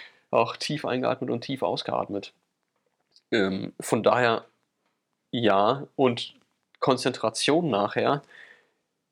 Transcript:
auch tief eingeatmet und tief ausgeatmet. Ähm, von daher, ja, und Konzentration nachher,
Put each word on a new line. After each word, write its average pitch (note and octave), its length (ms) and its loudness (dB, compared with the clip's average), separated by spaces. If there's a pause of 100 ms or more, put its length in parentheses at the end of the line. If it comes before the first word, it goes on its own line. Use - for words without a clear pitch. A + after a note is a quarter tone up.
(300)
auch A#2 260 2
tief - 280 -6
eingeatmet B2 460 -2
und A#2+ 120 -4
tief - 200 -8
ausgeatmet. - 720 -4 (1000)
Ähm, - 500 0
von A2+ 220 -2
daher, A#2+ 420 4 (840)
ja, A#2 560 2 (100)
und B2 380 0 (460)
Konzentration C3 880 0
nachher, A2 520 0 (880)